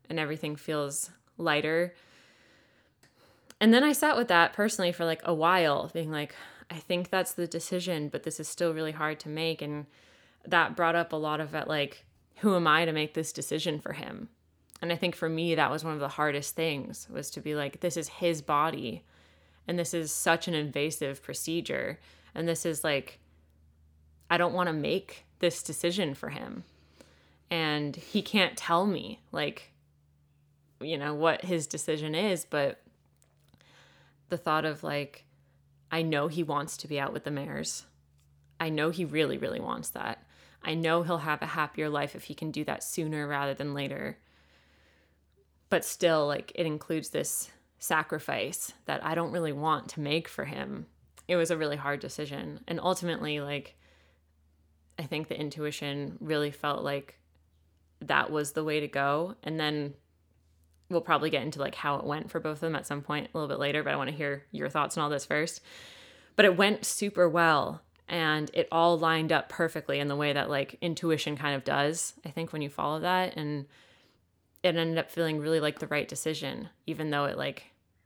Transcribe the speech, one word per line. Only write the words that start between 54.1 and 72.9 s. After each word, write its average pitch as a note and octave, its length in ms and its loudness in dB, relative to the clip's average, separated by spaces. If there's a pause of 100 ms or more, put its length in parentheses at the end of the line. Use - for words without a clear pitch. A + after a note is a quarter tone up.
I E3+ 40 -6
think D3+ 260 -4
the - 100 -6
intuition D3 800 -6
really D3 320 0
felt - 320 -2
like C#3+ 340 -6 (840)
that C#3+ 300 4
was D3 220 -2
the D#3 120 -2
way D3+ 160 0
to D3 80 -2
go. D3 540 0
And D#3+ 160 -4
then D3+ 360 -2 (920)
we'll E3+ 120 2
probably D#3 300 2
get C#3+ 120 2
into, D3+ 160 -6
like, C#3 160 -4
how C#3+ 220 0
it - 80 -4
went D3+ 260 -4
for - 80 -2
both D#3 200 -4
of - 20 -10
them E3 160 -2
at - 100 -6
some C#3+ 160 -4
point D3 320 -4
a - 20 -2
little D3+ 120 -2
bit C#3 100 -2
later, C#3+ 240 0
but C#3+ 100 0
I C#3+ 40 2
wanna C3+ 160 -2
hear C#3+ 400 -4
your D3 160 -4
thoughts C#3+ 280 0
on E3 60 0
all D3 80 0
this C#3+ 160 -2
first. D#3 340 -2 (760)
But G#3 80 8
it F#3 120 8
went G3 280 4
super G3 440 2
well, D#3+ 540 4 (260)
and D#3 460 0
it E3 160 2
all E3+ 260 6
lined D#3+ 360 4
up D3+ 160 2
perfectly D#3+ 500 0
in C#3+ 80 0
the C#3+ 80 0
way D3 180 2
that, C#3 160 0
like, C#3 320 -2
intuition D#3+ 560 0
kind C#3+ 200 0
of C3 80 -4
does, C#3+ 480 0 (120)
I D#3+ 60 -10
think, E3 220 -6
when D#3 100 -4
you C#3+ 80 -4
follow D3 300 -2